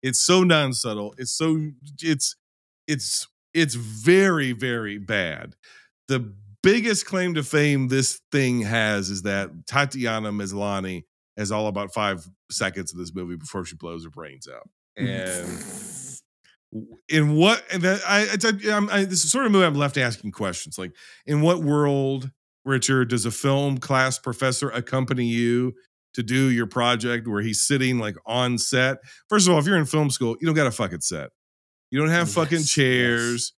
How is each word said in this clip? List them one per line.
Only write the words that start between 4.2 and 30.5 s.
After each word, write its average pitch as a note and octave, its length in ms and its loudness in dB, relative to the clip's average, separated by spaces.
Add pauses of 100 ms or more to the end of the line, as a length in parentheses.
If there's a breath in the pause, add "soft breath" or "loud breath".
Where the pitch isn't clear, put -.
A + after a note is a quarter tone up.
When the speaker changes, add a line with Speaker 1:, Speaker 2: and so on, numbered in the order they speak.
Speaker 1:
very A2+ 440 -4
bad. F#2+ 580 -4 (520 soft breath)
The A#2+ 260 -2 (300)
biggest A3 420 2
claim F3+ 300 -2
to D3 80 -2
fame C#3+ 460 2
this C3+ 320 0 (100)
thing B2 300 2
has G#2+ 500 0
is F#2 120 -6
that G2 280 -2 (160)
Tatiana A#2+ 640 -2
Maslany G2 720 -4 (340)
has G#2 140 -4
all G#2+ 160 -2
about G2+ 260 -6
five G2 340 -2 (220)
seconds F#2 420 -4
of E2+ 60 -14
this E2+ 160 -10
movie F2 220 -8
before F2 300 -8
she E2+ 100 -16
blows E2+ 280 -12
her E2 60 -16
brains C#2 380 -18
out. B1+ 200 -20 (300)
And F#2 500 -4 (1300 soft breath)
Speaker 2:
<laughs> - 340 -16
Speaker 1:
in D3+ 280 4
what, G#3 360 4
and F3+ 120 -2
that, F#3+ 240 2
I, G3+ 140 4 (100)
it's G#3 140 0
a, G#3+ 300 2
I'm, G#3 140 2
I, G3 160 2
this F3+ 180 -2
is D#3 80 0
sort C4 140 2
of A3 60 4
a - 20 6
movie F#3+ 120 8
I'm D#3 100 2
left C#3 220 0
asking A#2 340 -2
questions. - 480 -6
Like, F#2 120 -6 (340 loud breath)
in D3 160 2
what E3+ 220 4
world, C#3 680 0 (340)
Richard, C3 460 2
does A2+ 160 0
a A#2 60 -2
film C#3 480 0
class C3 400 0
professor C3 500 -2
accompany B2 560 -2
you A#2+ 480 0 (420 soft breath)
to B2 80 -4
do C3 260 2
your A#2+ 180 2
project A#2+ 600 0
where G#2 140 -2
he's A2 200 -2
sitting, B2+ 380 2
like, G#2+ 160 -4 (100)
on B2 320 0
set? C3 400 0 (320 loud breath)
First G#3 180 4
of F3+ 60 6
all, D#3 60 6
if C#3+ 80 0
you're G3 100 4
in D3+ 80 2
film D3+ 240 0
school, A#2 320 -2
you E3 60 -2
don't D#3 80 2